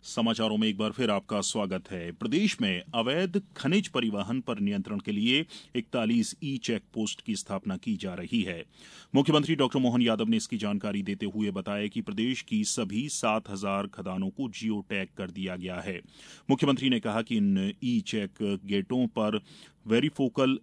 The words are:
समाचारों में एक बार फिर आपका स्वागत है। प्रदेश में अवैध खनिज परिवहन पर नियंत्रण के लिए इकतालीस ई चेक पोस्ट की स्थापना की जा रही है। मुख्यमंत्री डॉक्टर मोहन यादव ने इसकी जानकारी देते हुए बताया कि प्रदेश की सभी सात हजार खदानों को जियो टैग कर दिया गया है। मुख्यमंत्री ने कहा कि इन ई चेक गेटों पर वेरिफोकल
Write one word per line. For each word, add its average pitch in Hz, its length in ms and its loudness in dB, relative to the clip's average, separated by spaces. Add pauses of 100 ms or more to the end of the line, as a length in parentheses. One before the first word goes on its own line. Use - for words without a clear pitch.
समाचारों 110 540 2
में 110 120 4
एक 98 100 0
बार 107 120 2
फिर 120 200 0
आपका 101 300 0
स्वागत 95 500 -2
है। 87 220 -6
प्रदेश 151 480 0
में 196 220 2 (120)
अवैध 170 480 0 (140)
खनिज 185 320 2
परिवहन 110 520 0
पर 117 180 -4
नियंत्रण 101 400 0
के 107 140 -6
लिए 120 340 2 (300)
इकतालीस 117 680 0
ई 139 160 -4
चेक 110 240 -4 (120)
पोस्ट 107 260 -4
की 107 160 -4
स्थापना 95 400 -4
की 107 200 -2
जा 90 180 -6
रही 87 280 -2
है। 87 220 -4 (500)
मुख्यमंत्री 151 400 4
डॉक्टर 139 240 2
मोहन 123 240 4
यादव 113 260 2
ने 113 80 4
इसकी 113 200 -2
जानकारी 104 460 -2
देते 101 240 -4
हुए 104 240 -2
बताया 101 360 -4
कि 107 140 -4
प्रदेश 110 420 -2
की 107 220 0
सभी 110 440 -2
सात 110 420 -2
हजार 98 360 -2
खदानों 95 420 -4
को 131 200 -6
जियो 107 420 -4
टैग 95 180 -4 (100)
कर 92 120 -6
दिया 90 260 -6
गया 90 200 -8
है। 87 240 -6 (500)
मुख्यमंत्री 135 400 2
ने 117 100 2
कहा 110 220 0
कि 113 140 -2
इन 98 380 2 (100)
ई 120 160 2
चेक 101 640 -4
गेटों 101 420 0
पर 107 340 0 (460)
वेरिफोकल 131 760 4